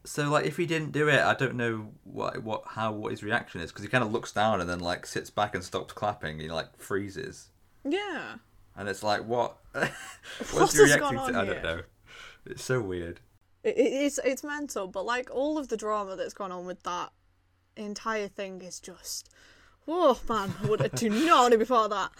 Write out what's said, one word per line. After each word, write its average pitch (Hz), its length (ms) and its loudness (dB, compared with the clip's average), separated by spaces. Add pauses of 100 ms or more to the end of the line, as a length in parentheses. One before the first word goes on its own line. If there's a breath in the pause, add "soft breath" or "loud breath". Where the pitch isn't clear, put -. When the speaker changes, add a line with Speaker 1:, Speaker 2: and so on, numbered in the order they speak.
Speaker 1:
So, 147 260 -2
like, 147 140 4
if 151 140 -2
he 175 80 0
didn't 156 260 -2
do 147 160 2
it, 135 120 8
I 90 140 6
don't 127 220 0
know 113 320 -2 (160)
what, - 380 -4
what, 110 260 -4
how, 110 240 -2
what 107 200 -4
his 107 100 -8
reaction 104 400 -2
is, 78 100 -10
'cause 104 100 -12
he 104 60 -8
kinda 123 180 2
looks 107 240 -4
down 104 300 2
and 87 80 -2
then, 90 120 -4
like, 87 260 -4
sits - 240 -6
back 104 240 0
and 90 100 -6
stops - 300 -8
clapping, 78 440 -4
he, 78 100 -8
like, 80 300 -6
freezes. - 680 -6 (340)
Speaker 2:
Yeah. 294 520 -4 (420)
Speaker 1:
And 98 140 -6
it's 95 120 -4
like, 104 220 0
what? 117 320 0 (100)
<laughs> - 60 -20
What's - 800 -6
Speaker 2:
What - 200 6
Speaker 1:
he - 80 6
Speaker 2:
has - 160 12
Speaker 1:
reacting - 40 2
Speaker 2:
gone 285 140 0
Speaker 1:
to? - 60 -2
Speaker 2:
on - 140 -2
Speaker 1:
I 98 120 2
don't 98 80 -2
Speaker 2:
here? - 80 -6
Speaker 1:
know. 82 180 -2 (640 loud breath)
It's - 160 -12
so 127 160 0
weird. 90 420 -4 (420)
Speaker 2:
It, - 160 0
it, - 20 4 (240)
it's, 285 180 0
it's 269 220 -2
mental, 294 420 -6
but, 190 200 -6
like, 247 260 -4
all 302 240 -2
of 277 120 -4
the 220 100 -4
drama 208 360 -4
that's 190 200 -6
gone 190 180 -8
on 180 140 -10
with 180 160 -10
that 175 280 -6 (640)
entire 208 540 -4
thing 190 320 -10
is 180 200 -14
just, - 500 -12 (580 soft breath)
oh, 311 400 4
man, 202 240 0 (100)
I 214 40 -2
would, 214 160 2
I 220 60 2
do 220 200 -2
not 294 360 6
want 247 80 8
to 226 60 8
be 214 60 2
part 220 260 4
of 196 300 -2